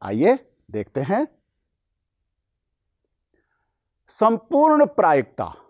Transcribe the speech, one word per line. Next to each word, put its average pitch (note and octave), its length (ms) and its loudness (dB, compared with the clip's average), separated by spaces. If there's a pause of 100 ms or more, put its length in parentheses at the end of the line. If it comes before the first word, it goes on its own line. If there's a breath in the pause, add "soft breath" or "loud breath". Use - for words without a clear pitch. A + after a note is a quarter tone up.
आइए C#3 360 0 (320)
देखते G#2+ 300 -10
हैं G#3 280 -4 (2750)
संपूर्ण C#4+ 760 2
प्रायिकता। B2+ 680 -2 (160)